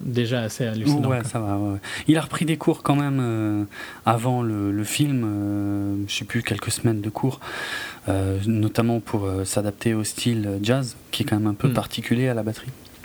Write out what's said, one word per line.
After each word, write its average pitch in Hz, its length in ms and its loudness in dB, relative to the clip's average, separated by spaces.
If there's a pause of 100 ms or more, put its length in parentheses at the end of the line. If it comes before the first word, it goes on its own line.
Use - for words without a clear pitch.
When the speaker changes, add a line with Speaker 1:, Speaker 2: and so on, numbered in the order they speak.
Speaker 1:
déjà 120 400 0
assez 113 260 -2
hallucinant, 131 420 2
Speaker 2:
Ouais, 127 120 2
Speaker 1:
quoi. 117 100 -4
Speaker 2:
ça 120 80 -4
va, 101 180 0
ouais, 101 180 0
ouais. 101 40 -4 (300)
Il 156 100 8
a 151 40 0
repris - 240 -4
des 156 100 2
cours 151 260 0
quand 143 140 4
même, 143 240 2
euh, 107 440 2 (420)
avant 120 360 2
le, 101 300 0
le 104 120 0
film, 135 400 2
euh, 101 680 0 (140)
je - 80 -6
sais - 80 -4
plus, 113 180 -2
quelques - 300 -2
semaines 113 280 2
de 107 100 -4
cours, - 280 -2 (720)
euh, 95 360 2
notamment 110 540 2
pour, 107 260 -2
euh, 95 200 0
s'adapter 104 500 0
au 107 80 0
style, 110 460 0
euh, 98 120 -2
jazz, 120 360 0 (160)
qui - 100 -2
est - 40 0
quand 107 100 2
même 107 100 2
un 104 80 2
peu 139 140 2
Speaker 1:
Mm. 123 60 2
Speaker 2:
particulier 120 540 0
à 123 60 0
la 110 80 -2
batterie. 110 300 -6 (320)